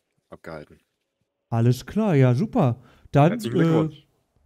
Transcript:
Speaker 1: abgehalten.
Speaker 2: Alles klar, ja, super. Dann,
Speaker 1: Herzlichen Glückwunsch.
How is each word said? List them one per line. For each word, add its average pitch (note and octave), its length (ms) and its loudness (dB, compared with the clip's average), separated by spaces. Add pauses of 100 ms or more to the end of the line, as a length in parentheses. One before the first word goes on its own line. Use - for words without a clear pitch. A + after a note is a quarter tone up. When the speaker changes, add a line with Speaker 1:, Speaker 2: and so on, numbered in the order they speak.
(300)
Speaker 1:
abgehalten. D#2+ 480 -18 (720)
Speaker 2:
Alles A#2+ 340 0
klar, G#3 300 -2
ja, C3 200 4
super. D#3 460 -2 (300)
Dann, D3 220 4
Speaker 1:
Herzlichen G#3 240 -6
Glückwunsch. D#3+ 500 0 (400)